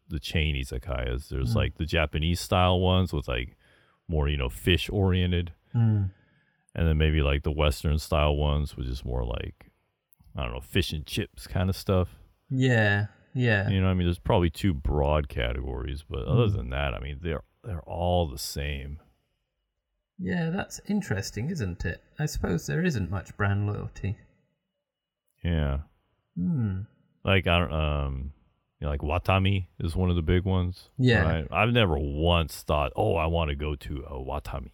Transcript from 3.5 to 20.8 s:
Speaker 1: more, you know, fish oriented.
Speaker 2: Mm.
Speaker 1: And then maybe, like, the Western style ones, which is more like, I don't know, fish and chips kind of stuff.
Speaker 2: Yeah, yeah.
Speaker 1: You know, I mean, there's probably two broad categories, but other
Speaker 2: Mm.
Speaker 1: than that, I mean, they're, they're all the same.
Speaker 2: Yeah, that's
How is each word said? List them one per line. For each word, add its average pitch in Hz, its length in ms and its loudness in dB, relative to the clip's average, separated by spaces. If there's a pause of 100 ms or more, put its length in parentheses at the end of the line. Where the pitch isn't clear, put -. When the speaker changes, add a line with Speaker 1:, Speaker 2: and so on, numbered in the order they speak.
Speaker 1:
more, 76 200 2
you 73 80 0
know, 64 140 -2
fish - 400 0
oriented. 90 640 2 (200)
Speaker 2:
Mm. 110 360 4 (640)
Speaker 1:
And 82 120 2
then 78 120 4
maybe, 78 240 4
like, 71 220 0
the 80 80 0
Western 76 460 2
style 76 380 2
ones, 73 400 0
which 65 120 -6
is 65 180 -8
more 62 180 -2
like, - 460 -8 (680)
I 73 60 -4
don't 60 100 -6
know, 62 80 -10
fish - 320 -2
and 76 140 -6
chips - 400 -8
kind 92 240 0
of 95 60 -4
stuff. 92 340 0 (400)
Speaker 2:
Yeah, 110 560 2 (260)
yeah. 107 380 2
Speaker 1:
You 95 100 4
know, 95 80 4
I 92 60 4
mean, 90 120 2
there's 87 120 0
probably 87 320 2
two 95 240 0
broad 73 560 2
categories, 64 760 -6
but - 200 -8
other 120 220 4
Speaker 2:
Mm. 101 80 0
Speaker 1:
than 60 140 -6
that, 67 240 -2
I - 60 -8
mean, 69 220 -10
they're, 82 200 -4 (220)
they're 85 180 -8
all 87 460 0
the 69 100 -10
same. 71 640 -8 (1160)
Speaker 2:
Yeah, 180 340 -2
that's - 360 -6